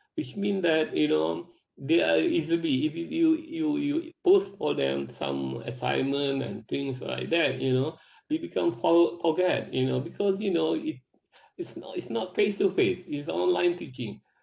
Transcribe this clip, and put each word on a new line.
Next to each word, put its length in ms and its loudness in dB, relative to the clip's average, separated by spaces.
which 200 -6
mean 260 0
that, 340 2
you 120 2
know, 400 0
they 240 2
are 160 2
easily, 680 0
if 80 -2
you, 420 2
you, 400 -4
you 360 -2
post 360 4
for 160 -2
them 340 -2
some 560 -4
assignment 760 -2
and 260 -8
things 320 -4
like 300 -6
that, 280 2
you 140 0
know, 240 0
they 80 0
become 440 -2
for-, 420 4
forget, 500 0
you 140 2
know, 140 0
because, 400 -2
you 100 -2
know, 240 2
it, 220 -4
it's 200 -10
not, 200 -10
it's 140 -8
not 240 -4
face-to-face, 720 2
it's 200 -6
online 480 2
teaching. 440 -8